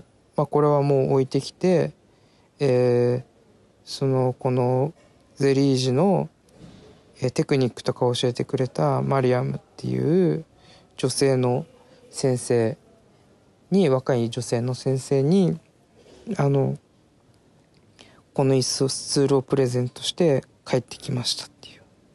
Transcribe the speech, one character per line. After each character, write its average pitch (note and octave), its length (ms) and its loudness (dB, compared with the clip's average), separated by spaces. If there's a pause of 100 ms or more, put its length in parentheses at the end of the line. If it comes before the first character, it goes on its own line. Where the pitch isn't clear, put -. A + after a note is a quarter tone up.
(360)
ま D3 100 0
あ、 - 20 -2
こ D3 140 0
れ D3+ 60 4
は D3 140 4
も C#3 260 2
う D3+ 60 0
置 C3+ 80 4
い C3+ 60 -2
て C#3 120 -2
き - 120 -8
て、 F3 400 0 (680)
え B2 640 2
ー、 - 40 -20 (560)
そ - 200 -6
の、 C3 320 0
こ C3 140 -2
の B2+ 420 0 (420)
ゼ C#3 180 2
リ C#3 200 2
ー B2+ 40 2
ジ B2+ 140 -2
の、 D3 380 0 (920)
え B2+ 60 -2
ー、 B2 40 -4
テ D#3+ 120 -2
ク D3 140 0
ニ B2+ 120 2
ッ - 40 -8
ク - 100 -18
と B2 100 -2
か - 120 -4
を B2 80 0
教 B2 160 -2
え A#2 40 -2
て - 120 -6
く - 100 -6
れ B2+ 120 -2
た C#3 340 -2
マ C3+ 200 0
リ B2+ 140 2
ア B2+ 80 0
ム C3+ 140 -6
っ - 20 -20 (180)
て B2+ 100 -10
い D3+ 460 0
う D#3+ 120 -6 (500)
女 C3 140 -2
性 C3+ 260 2
の B2+ 300 0 (460)
先 B2+ 260 -2
生 A#2 400 0 (920)
に、 F3+ 180 4
若 C3 260 0
い A#2 140 0
女 A#2+ 120 -6
性 A#2+ 200 -2
の B2+ 120 -2
先 C3 260 -4
生 C3+ 240 0
に、 E3 360 2 (800)
あ C#3+ 120 0
の、 C#3 280 0 (1600)
こ C#3+ 100 0
の C3+ 120 4
椅 C3 60 2
子 - 240 -2
を、 C3 40 0
ス - 240 -8
ツ C#3+ 80 2
ー C3+ 60 4
ル C#3 100 2
を B2+ 40 0
プ - 140 -4
レ C3+ 120 2
ゼ B2 140 -2
ン B2+ 80 -4
ト - 120 -18
し - 120 -6
て D3 300 2 (220)
帰 - 120 -2
っ - 40 -2
て - 160 -14
き - 140 -10
ま B2 120 -4
し - 120 -4
た - 100 -12
っ - 40 -20
て - 200 -20
い - 80 -20
う - 40 -20 (340)